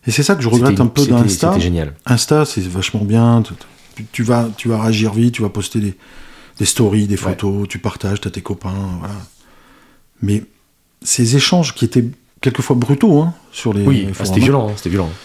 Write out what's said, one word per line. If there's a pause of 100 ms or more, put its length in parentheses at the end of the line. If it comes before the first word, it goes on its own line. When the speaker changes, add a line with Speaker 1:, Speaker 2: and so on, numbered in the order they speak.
Speaker 1:
Et
c'est
ça
que
je
Speaker 2:
C'était
Speaker 1:
regrette
Speaker 2:
une,
Speaker 1:
un
peu
Speaker 2:
c'était,
Speaker 1:
d'Insta.
Speaker 2:
c'était
génial. (120)
Speaker 1:
Insta,
c'est
vachement
bien.
Tu, (420)
tu,
tu
vas,
tu
vas
réagir
vite,
tu
vas
poster
des, (680)
des
stories,
des
Speaker 2:
Ouais.
Speaker 1:
photos,
tu
partages,
t'as
tes
copains, (260)
voilà. (1080)
Mais (580)
ces
échanges
qui
étaient (360)
quelquefois
brutaux,
hein, (200)
sur
les,
Speaker 2:
Oui,
Speaker 1:
les
Speaker 2:
ah,
Speaker 1:
forums,
Speaker 2:
c'était
Speaker 1:
hein.
Speaker 2:
violent,
hein,
c'était
violent. (160)